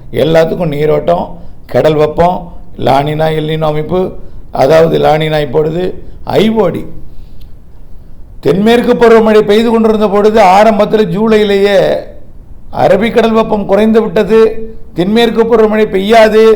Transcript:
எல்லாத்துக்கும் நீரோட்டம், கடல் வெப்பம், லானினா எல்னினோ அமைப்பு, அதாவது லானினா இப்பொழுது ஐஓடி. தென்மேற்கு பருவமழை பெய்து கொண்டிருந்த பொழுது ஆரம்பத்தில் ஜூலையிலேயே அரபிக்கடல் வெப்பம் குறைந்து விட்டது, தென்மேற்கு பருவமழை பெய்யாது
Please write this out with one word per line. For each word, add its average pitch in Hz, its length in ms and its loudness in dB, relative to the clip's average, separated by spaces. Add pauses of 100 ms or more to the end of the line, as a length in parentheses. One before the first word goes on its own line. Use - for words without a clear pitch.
(240)
எல்லாத்துக்கும் 160 520 0
நீரோட்டம், 151 500 0 (480)
கடல் 151 300 2
வெப்பம், 170 340 0 (400)
லானினா 151 500 0 (120)
எல்னினோ 156 320 -4
அமைப்பு, 151 300 -2 (500)
அதாவது 151 480 2
லானினா 156 420 0
இப்பொழுது 156 420 -2 (540)
ஐஓடி. 202 460 0 (1600)
தென்மேற்கு 214 520 2
பருவமழை 220 480 4
பெய்து 220 300 2
கொண்டிருந்த 220 380 2
பொழுது 208 300 2 (180)
ஆரம்பத்தில் 214 580 2
ஜூலையிலேயே 202 640 2 (1040)
அரபிக்கடல் 220 540 2
வெப்பம் 214 340 -2
குறைந்து 220 300 2
விட்டது, 208 380 0 (540)
தென்மேற்கு 226 500 0
பருவமழை 220 420 2 (100)
பெய்யாது 214 500 4 (100)